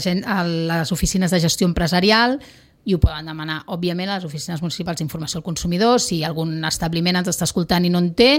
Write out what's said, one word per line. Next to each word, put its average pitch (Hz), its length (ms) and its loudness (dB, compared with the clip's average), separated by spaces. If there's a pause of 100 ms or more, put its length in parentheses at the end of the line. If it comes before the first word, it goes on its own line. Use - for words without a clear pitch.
agen-, 185 260 -2
a 202 160 -2
les 165 480 -2
oficines 180 400 0
de 180 80 4
gestió 170 300 2
empresarial 214 720 2 (480)
i 190 60 2
ho - 20 2
poden 156 300 2
demanar, 156 300 -6 (120)
òbviament, 175 400 -2
a 202 80 -4
les 180 80 -8
oficines 156 380 -8
municipals 170 340 -4
d'informació 160 440 -6
al - 40 -12
consumidor. 180 560 2
Si 165 240 -2
algun 160 400 -4
establiment 165 540 0
ens 180 100 -2
està 170 160 -2
escoltant 175 400 0
i 175 60 2
no 175 100 2
en 175 160 0
té, 240 220 8